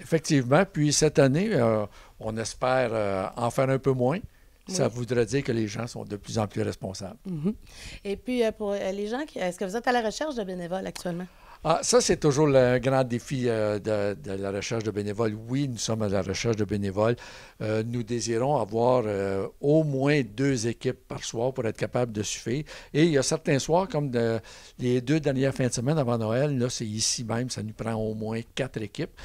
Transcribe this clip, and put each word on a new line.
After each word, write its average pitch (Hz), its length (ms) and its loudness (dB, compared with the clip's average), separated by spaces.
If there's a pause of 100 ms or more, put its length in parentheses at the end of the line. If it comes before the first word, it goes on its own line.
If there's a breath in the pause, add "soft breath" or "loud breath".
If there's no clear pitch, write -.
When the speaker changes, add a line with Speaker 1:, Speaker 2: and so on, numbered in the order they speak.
Speaker 1:
effectivement. 147 680 2
Puis 151 220 2
cette 151 260 4
année, 160 360 4
euh, 113 320 2 (340 loud breath)
on 110 160 -4
espère, 127 560 0
euh, 101 420 0
en 120 140 0
faire 131 220 2
un 135 80 2
peu 135 140 2
moins. 131 260 2 (500 soft breath)
Ça 156 200 0
Speaker 2:
Oui. 107 60 -2
Speaker 1:
voudrait 120 300 0
dire 131 180 0
que 131 100 -2
les 113 160 0
gens 113 180 -6
sont 113 180 -12
de 101 120 -8
plus 110 220 -6
en 107 80 2
plus 107 140 -6
responsables. 98 640 -6
Speaker 2:
Mhm. 180 300 -2 (500 loud breath)
Et 202 120 -6
puis, 247 280 -2
euh, 220 80 2
pour, 202 200 -4
euh, 196 200 -2
les 202 160 -4
gens 254 160 -4
qui, - 140 -12
est-ce 180 200 -4
que 208 60 -4
vous 185 100 -4
êtes 240 140 -2
à 247 40 4
la 240 100 2
recherche 269 320 -4
de 226 100 -4
bénévoles 180 420 -6
actuellement ? 180 400 -6 (380 loud breath)
Speaker 1:
Ah, 160 200 4
ça, 240 160 6
c'est 185 160 4
toujours 147 320 4
le 127 320 6
grand 131 240 2
défi, 123 440 -2
euh, 107 300 2
de, 101 420 0
de 101 120 -8
la 98 180 -4
recherche 104 320 -2
de 107 80 -2
bénévoles. 104 460 0 (120)
Oui, 135 200 0
nous 117 100 -6
sommes 113 240 -2
à 104 60 2
la 95 120 2
recherche 98 360 0
de 104 80 0
bénévoles. 101 500 2 (460 loud breath)
Euh, 110 260 -2
nous 120 160 -4
désirons 117 540 0
avoir, 117 500 2
euh, 98 400 -2 (140)
au 151 240 4
moins 143 380 2
deux 117 440 0
équipes - 400 -4
par - 160 -10
soir 127 320 -2
pour 120 120 -2
être 107 100 -2
capable 120 340 -2
de 104 140 -4
suffire. 143 400 -4 (280 loud breath)
Et 151 120 4
il 175 80 6
y 135 60 4
a 131 40 6
certains 151 380 0
soirs, 180 280 2
comme 147 220 -2
de, 113 300 0 (400 loud breath)
les 123 200 2
deux 143 200 0
dernières 135 340 0
fins 131 140 0
de - 40 0
semaine 139 260 0
avant 120 200 0
Noël, 127 400 0
là, 120 100 0
c'est 120 180 -6
ici 107 360 -2
même, 117 260 -2
ça 110 140 -8
nous 110 120 -8
prend 113 200 -6
au 110 200 -2
moins 110 260 -4 (160)
quatre 127 260 -4
équipes. - 300 -8 (120 loud breath)